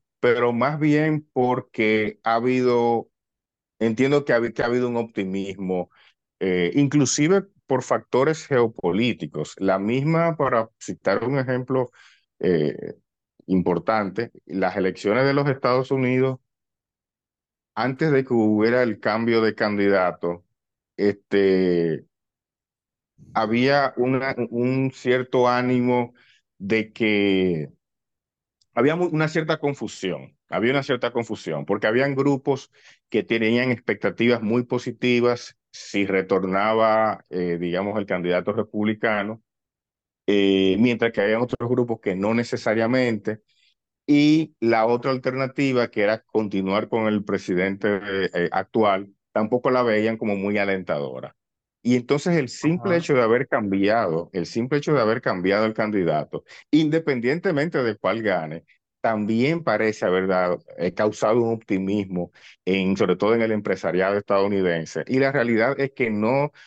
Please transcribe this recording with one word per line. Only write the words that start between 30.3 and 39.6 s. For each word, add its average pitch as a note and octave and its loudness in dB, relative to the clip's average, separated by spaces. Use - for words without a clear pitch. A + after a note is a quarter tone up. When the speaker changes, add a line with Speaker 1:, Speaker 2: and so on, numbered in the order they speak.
Speaker 1:
había A2 0
una C#3 0
cierta A#2+ -2
confusión, F#2 -6
porque G#2+ -2
habían C3 2
grupos C#3 -2
que G#2+ 0
tenían A#2 0
expectativas A2+ -2
muy A#2 0
positivas A#2+ -2
si - -4
retornaba, G2 0
eh, F2 -4
digamos, F#2+ -4
el G2+ -6
candidato F2+ -2
republicano, G#2+ -4